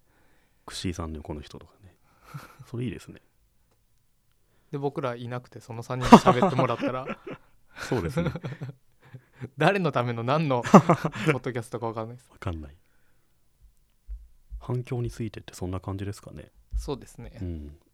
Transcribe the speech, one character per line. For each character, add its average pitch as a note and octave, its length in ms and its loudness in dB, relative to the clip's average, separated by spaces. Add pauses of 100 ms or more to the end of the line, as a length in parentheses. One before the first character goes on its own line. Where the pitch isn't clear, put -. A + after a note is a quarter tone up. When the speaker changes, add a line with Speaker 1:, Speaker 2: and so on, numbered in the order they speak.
(680)
Speaker 1:
ク - 80 -14
ッ - 20 -12
シ - 140 -4
ー - 20 -4
さ E2 140 -8
ん D#2+ 60 -8
の D#2 60 -10
横 D2+ 160 -10
の D2+ 60 -10
人 - 180 -18
と - 80 -20
か - 160 -20
ね。 F#2+ 140 -20 (340)
Speaker 2:
<laughs> - 360 -18
Speaker 1:
そ - 100 -12
れ B2 80 -4
い B2 40 -4
い - 20 -4
で D2+ 80 -8
す - 100 -18
ね。 - 120 -20 (1500)
Speaker 2:
で、 D3 80 -6
僕 C#3 220 -4
ら B2 160 -2
い A#2+ 120 -10
な B2 120 -6
く - 100 -16
て、 A2 100 -16
そ - 140 -12
の A#2 80 -8
三 B2+ 180 -4
人 B2 80 0
で A#3 80 12
喋 D3+ 300 4
っ F3+ 40 2
て - 60 -2
も C3 100 4
ら A#2+ 80 -2
っ - 40 -4
た C#4 140 -4
ら。 C3 140 -6 (380)
Speaker 1:
<laughs> - 440 -16
そ B2+ 100 0
う F#2+ 40 0
で E2 80 -2
す C#3+ 120 -2
ね。 E3+ 80 -2 (680)
Speaker 2:
<laughs> - 640 -18
誰 F3+ 200 4
の E3 140 2
た B2 100 2
め B2 100 -2
の A#2 100 -4
何 D3 260 2
の B2 140 2
<laughs> - 80 -6
ポ - 80 12
ッ D3+ 640 4
ド C3 120 -4
キ A#2+ 60 -6
ャ A#2 40 -4
ス - 80 -18
ト A#2 100 -6
か A#2 60 -4
わ A2+ 80 -4
か A2 100 -4
ん A2+ 40 -8
な A#2+ 60 -14
い - 20 -16
で B2+ 60 -20
す。 - 80 -20
Speaker 1:
わ - 80 -20
か - 140 -4
ん D#2+ 80 -8
な D2 100 -14
い。 D2 60 -20 (1800)
反 B2 260 -4
響 B2 180 -4
に A#2+ 80 -4
つ - 140 -8
い G#2+ 60 -6
て - 100 -12
っ - 20 -14
て - 120 -20
そ - 120 -6
ん F2+ 40 -4
な F2+ 100 -4
感 G2 180 -6
じ G2 60 -8
で G2+ 80 -6
す - 100 -16
か - 80 -18
ね。 - 220 -16 (240)
Speaker 2:
そ - 180 -4
う B2 40 -6
で G#2 80 -18
す - 120 -20
ね。 A#2 220 -16
Speaker 1:
う G2 40 -6
ん。 D2+ 360 -10 (140)